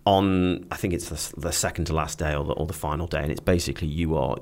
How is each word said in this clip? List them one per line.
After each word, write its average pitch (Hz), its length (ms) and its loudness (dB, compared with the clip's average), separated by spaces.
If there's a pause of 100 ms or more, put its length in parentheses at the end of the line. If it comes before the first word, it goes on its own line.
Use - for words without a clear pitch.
on, 95 680 4
I - 60 -8
think 92 180 -2
it's 82 140 -4
the, - 320 -8
the 85 120 -2
second 82 340 -2
to 80 80 -2
last 78 260 -2
day 76 140 0
or 71 100 0
the, 76 80 -2
or - 140 -2
the 80 60 -4
final 80 360 -4
day, 76 140 -2
and 76 100 0
it's - 80 -6
basically 85 480 0
you 80 280 0
are, 65 260 0